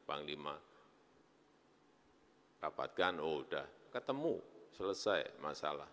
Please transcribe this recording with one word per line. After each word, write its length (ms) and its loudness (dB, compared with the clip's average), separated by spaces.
Panglima, 480 -4
rapatkan, 640 2
oh, 160 2
udah 240 -2
ketemu, 480 0
selesai 640 2
masalah. 520 -2